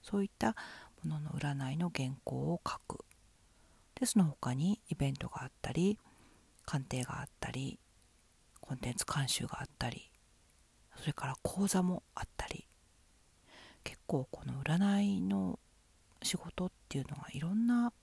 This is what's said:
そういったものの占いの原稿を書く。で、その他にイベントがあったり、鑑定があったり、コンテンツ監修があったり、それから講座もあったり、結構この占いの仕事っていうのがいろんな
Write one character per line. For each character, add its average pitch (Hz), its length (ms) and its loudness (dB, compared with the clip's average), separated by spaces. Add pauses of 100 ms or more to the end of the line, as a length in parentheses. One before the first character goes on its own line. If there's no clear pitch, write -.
そ 202 160 -2
う 196 60 4
い - 40 -2
っ - 100 -8
た 226 180 2 (480)
も 156 140 0
の - 20 -2
の 151 120 -6
占 139 400 -2
い 147 40 0
の 170 180 2
原 131 160 0 (140)
稿 131 120 -4
を 151 300 0
書 - 120 -4 (100)
く。 - 160 -8 (920)
で、 254 100 0
そ - 120 6
の 185 60 10
他 127 300 0
に 170 340 2
イ 160 60 -2
ベ 139 160 2
ン 135 40 -2
ト - 140 -6
が - 140 -8
あ 127 40 -8
っ - 40 -10 (100)
た - 120 -4
り、 190 260 4 (680)
鑑 135 200 -2
定 127 200 -2
が 120 160 -6
あ 135 40 -6
っ - 40 -12 (100)
た - 120 -4
り、 131 280 -6 (840)
コ - 140 -8
ン 123 40 -8
テ 123 120 -2
ン 123 40 -4
ツ - 100 0
監 139 220 0
修 - 220 0
が - 120 -8
あ 135 40 -4
っ - 20 -8 (140)
た 120 100 0
り、 - 220 -12 (840)
そ - 120 -8
れ 151 60 -2
か - 140 -6
ら - 160 -4
講 196 240 2
座 185 160 6
も 180 220 2 (100)
あ - 60 -6
っ - 160 -4
た - 100 -4
り、 - 220 -6 (1120)
結 - 240 -12
構 131 240 0
こ - 140 -12
の 135 180 -4
占 202 380 4
い 202 200 2
の 95 380 0 (640)
仕 - 140 -2
事 180 300 -4
っ - 60 -6 (160)
て - 80 -4
い 139 40 2
う 131 80 -4
の 143 80 -6
が 135 160 -10
い 139 80 -6
ろ 160 80 -2
ん 220 180 4
な 240 260 4 (100)